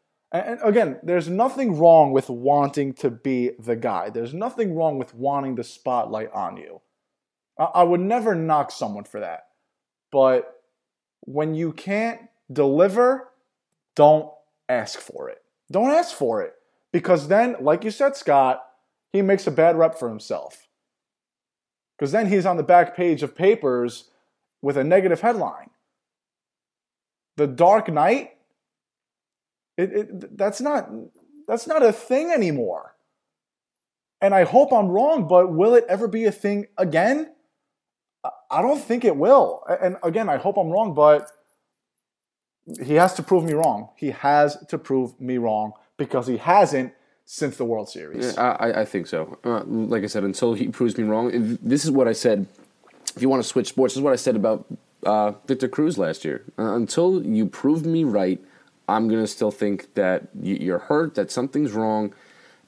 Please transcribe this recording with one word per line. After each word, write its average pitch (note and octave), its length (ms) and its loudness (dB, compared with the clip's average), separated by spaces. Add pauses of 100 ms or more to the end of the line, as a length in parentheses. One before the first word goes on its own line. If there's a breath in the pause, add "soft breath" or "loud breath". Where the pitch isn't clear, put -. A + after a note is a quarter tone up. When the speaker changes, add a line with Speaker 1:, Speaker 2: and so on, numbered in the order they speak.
(300)
Speaker 1:
And, E3 160 -4
and A#3 160 -8
again, G#3 400 0
there's E3 260 -2
nothing A3+ 480 -2
wrong D#3+ 360 8
with C3+ 180 0
wanting C#3 640 0
to C3+ 160 -4
be B2 480 -2
the A2+ 160 -4
guy. G#2+ 340 -4
There's A#2 260 -8
nothing G3+ 420 -6
wrong D#3 220 -2
with B2 160 -10
wanting C3+ 420 -4
the A#2 80 -8
spotlight A2 680 -6
on G2 260 -8
you. E2+ 220 -20 (800)
I, D#3 60 0
I F3 180 2
would F3 180 2
never G#3+ 360 -2
knock D#3+ 340 -2
someone G#2 340 -10
for - 140 -14
that. E2+ 280 -12 (640)
But C3 500 2 (600)
when D#3 340 -6
you D#3+ 160 -4
can't G#3+ 480 -6 (320)
deliver, F#3+ 720 2 (720)
don't D3+ 320 6 (380)
ask A#2 320 -4
for - 280 -14
it. - 140 -18 (280)
Don't A3 200 0
ask E4+ 260 0
for A2+ 240 -2
it. - 140 -8 (380)
Because E3+ 340 2
then, A3+ 340 2
like D#3 240 0
you A3 60 -4
said, C#4 260 0
Scott, C3+ 480 2 (480)
he G3 100 0
makes G3 240 2
a E3 40 0
bad D#3+ 260 4
rep D#3+ 220 2
for A#2+ 100 -6
himself. G#2 600 -12 (1300)
'Cause C#3 140 -4
then G#3+ 160 0
he's F#3+ 180 2
on F3+ 100 0
the D#3 60 -2
back F3 340 6
page E3+ 280 0
of C3+ 100 -8
papers C#3 720 0 (580)
with C#3 140 -2
a C3 80 2
negative F3+ 360 4
headline. D#3 500 -4 (1700)
The D3 120 0
Dark F3+ 400 4
Knight? F3 480 0 (1400)
It, F#3 160 -4
it, - 460 -8
that's G3+ 220 -2
not, C#4 300 -4 (560)
that's A3+ 200 -4
not D#4 160 0
a A3 100 6
thing C#4+ 380 -2
anymore. D3 640 -2 (1300)
And G3 140 4
I F#3 100 6
hope C4+ 280 4
I'm G#3 160 4
wrong, A3+ 400 0
but F3+ 240 6
will G3 220 4
it A#3 140 6
ever G3+ 200 -2
be A3+ 160 -2
a G3+ 80 2
thing G3+ 340 -4 (100)
again? F#3+ 560 0 (920)
I, B2 60 -8 (200)
I D3 120 0
don't C#4 180 0
think A#3+ 240 -4
it F3 120 2
will. G3 520 4
A-, F3+ 160 -2
and F#3 180 -2
again, F#3 260 -2
I C#3+ 80 0
hope G3 200 -4
I'm E3+ 140 0
wrong, G3 240 -2
but D3 360 6 (1500)
he C#3 120 -2
has F3+ 200 4
to E3+ 80 -8
prove F3 220 2
me D#3+ 100 -2
wrong. C#3 420 -2
He C#3+ 140 -6
has D3 560 2
to E3 120 -8
prove B2+ 420 -4
me B2+ 180 -4
wrong G#2+ 340 -4 (240 soft breath)
because C3 300 -4
he B2 120 -2
hasn't C#3+ 540 2 (320)
since - 320 -8
the B2+ 80 -6
World A2 240 -4
Series. F2+ 460 -8
Speaker 2:
Yeah, A#2+ 240 -2
I, A#2 120 -2
I, A2 100 -2
I G#2+ 40 -2
think F#2 220 -6
so. E2 380 -8
Uh, A#2 200 -4
like A2 380 -4
I G#2 40 -6
said, G2+ 180 -4
until A2+ 300 -2
he A2 140 -4
proves A#2 300 -2
me A2+ 60 -2
wrong, A2 260 -2
if, A#2 300 -4
this C#3 240 0
is D#3+ 80 0
what C3 160 2
I A2 60 0
said. G2+ 320 0 (680)
If - 80 -8
you C3 60 2
wanna C3 140 2
switch A#2 260 -2
sports, - 260 0
this - 40 -6
is C#3 40 -2
what C#3+ 100 2
I B2 40 4
said A#2+ 200 -2
about, G#2+ 300 0 (380)
uh, G#2 280 0 (140)
Victor B2+ 220 -2
Cruz D3+ 300 -2
last D#2+ 260 -4
year. C#2+ 200 -8 (140)
Uh, G#2+ 160 -4
until E3 480 0
you A2 240 0
prove D3+ 380 -2
me E3 200 0
right, F#2+ 380 -2 (460 soft breath)
I'm A2 200 0
gonna A2 180 0
still G#2 240 -4
think G2+ 440 -6
that F#2 400 -2
y-, F2+ 260 -6
you're F2 180 -2
hurt, D3+ 380 -2
that G2 140 -2
something's C3+ 420 -4
wrong, G#2+ 420 -2 (540 soft breath)